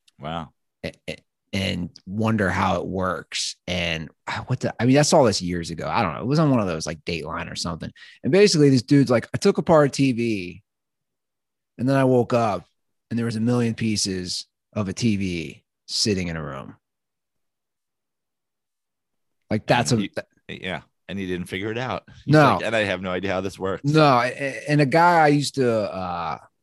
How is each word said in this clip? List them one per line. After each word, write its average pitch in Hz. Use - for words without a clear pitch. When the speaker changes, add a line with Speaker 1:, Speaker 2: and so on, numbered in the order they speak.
Speaker 1:
Wow. 78
Speaker 2:
A-, 82
a-, -
and 92
wonder 107
how 92
it 87
works 92
and, 160
ah, -
what 127
the, -
I 113
mean, 131
I 147
saw 147
this 98
years 85
ago. 76
I 85
don't 82
know. 57
It 98
was 143
on 156
one 127
of 95
those, 80
like, 80
Dateline 82
or -
something. 85
And 131
basically 175
this 131
dude's 139
like, 113
"I -
took 202
apart 151
a -
T 135
V, 104
and 123
then 135
I 135
woke 127
up 107
and 113
there 117
was 113
a 110
million 117
pieces 98
of 104
a 92
T 110
V 87
sitting 95
in 82
a 80
room." 69
Like, 107
that's 123
Speaker 1:
And 110
Speaker 2:
a -
Speaker 1:
he, 82
yeah. 87
And 95
he 95
didn't 90
figure 101
it 117
out. 120
He's 139
Speaker 2:
No. 143
Speaker 1:
like, 82
"And 110
I 107
have 95
no 92
idea 92
how 92
this 95
works." 95
Speaker 2:
No. 143
a-, 123
a-, 135
and 147
a 147
guy 165
I -
used 147
to, 113
uh, 85